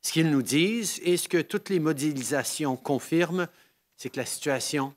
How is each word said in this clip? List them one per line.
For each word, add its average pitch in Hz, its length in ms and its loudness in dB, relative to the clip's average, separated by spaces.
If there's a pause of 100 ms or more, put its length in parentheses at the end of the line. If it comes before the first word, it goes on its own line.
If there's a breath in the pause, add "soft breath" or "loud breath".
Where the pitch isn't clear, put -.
Ce - 100 -4
qu'ils 160 180 4
nous 139 120 4
disent, 180 600 0
et 180 140 2
ce - 120 -4
que 170 140 2
toutes - 260 -4
les 185 120 2
modélisations 143 960 0
confirment, 165 720 0 (480 soft breath)
c'est - 140 -10
que 135 100 -8
la 120 60 -4
situation 139 720 -2